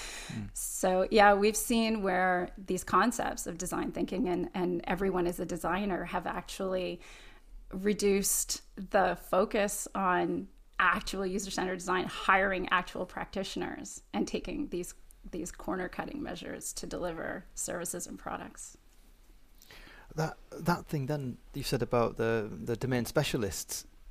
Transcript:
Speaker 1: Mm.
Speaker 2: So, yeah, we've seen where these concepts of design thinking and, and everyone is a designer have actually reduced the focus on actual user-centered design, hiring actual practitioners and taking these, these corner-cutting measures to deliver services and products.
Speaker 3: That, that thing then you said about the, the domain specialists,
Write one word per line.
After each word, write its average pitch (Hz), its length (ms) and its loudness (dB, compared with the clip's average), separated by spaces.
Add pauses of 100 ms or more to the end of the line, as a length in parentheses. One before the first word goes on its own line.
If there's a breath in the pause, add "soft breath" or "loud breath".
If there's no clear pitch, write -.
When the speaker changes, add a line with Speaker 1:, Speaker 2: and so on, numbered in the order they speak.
(300 loud breath)
Speaker 1:
Mm. 107 240 -6
Speaker 2:
So, - 580 2
yeah, 208 220 10
we've 208 240 6
seen 226 460 2
where 180 540 2
these 190 280 -4
concepts - 640 2
of 170 100 -6
design - 340 -4
thinking 180 380 0
and, 175 240 0
and 180 320 0
everyone 180 420 0
is 175 140 -4
a 175 40 -2
designer 180 600 -2
have 175 200 -4
actually 180 760 -4 (680 loud breath)
reduced 196 920 2 (260)
the 190 260 4 (140)
focus 208 640 2
on 180 540 2 (320)
actual 190 440 2
user-centered 185 540 -2
design, 185 280 -2
hiring 190 640 4
actual 180 360 0
practitioners - 960 -6 (100)
and 202 160 0
taking - 420 -4
these, 180 260 -6 (360)
these 175 200 -6
corner-cutting - 720 -6
measures - 500 -8
to - 140 -8
deliver 180 680 -6
services 175 540 -6
and 196 100 -12
products. - 580 -10 (1400 loud breath)
Speaker 3:
That, 156 220 -2 (140)
that - 360 -2
thing 139 180 -2
then 135 320 -2 (160)
you 143 80 -6
said 123 220 0
about 117 340 4
the, 113 340 2
the 117 240 -4
domain 123 300 0
specialists, - 800 -2 (260)